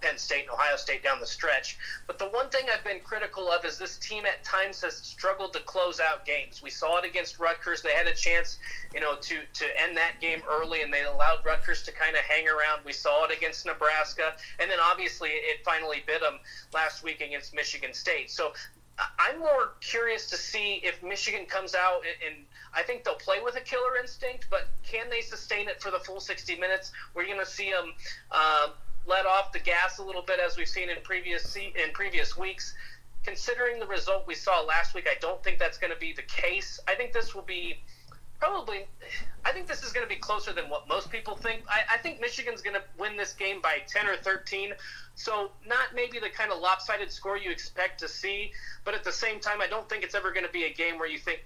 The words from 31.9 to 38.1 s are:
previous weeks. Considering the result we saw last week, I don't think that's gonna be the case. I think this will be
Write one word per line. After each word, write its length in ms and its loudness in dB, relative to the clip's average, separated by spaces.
previous 420 4
weeks. 380 -2
Considering 560 0
the 60 -4
result 400 2
we 80 -4
saw 260 4
last 340 4
week, 160 0
I 80 2
don't 240 -2
think 160 8
that's 200 4
gonna 180 -2
be 160 -4
the 100 -8
case. 640 0
I 80 2
think 180 -2
this 220 4
will 80 -6
be 340 -4